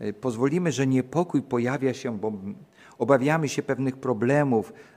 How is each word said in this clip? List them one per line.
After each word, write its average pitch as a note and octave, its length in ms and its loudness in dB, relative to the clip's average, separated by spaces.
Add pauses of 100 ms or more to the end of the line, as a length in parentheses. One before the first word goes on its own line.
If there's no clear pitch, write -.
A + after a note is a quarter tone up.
y, G#2 120 -4
pozwolimy, C#3 600 0
że C3+ 140 0
niepokój C3+ 560 0
pojawia B2+ 520 -2
się, A2+ 240 -8
bo G#2+ 140 -4 (680)
obawiamy C#3 500 2
się C#3 140 -4
pewnych C3 340 -2
problemów, B2+ 760 2 (240)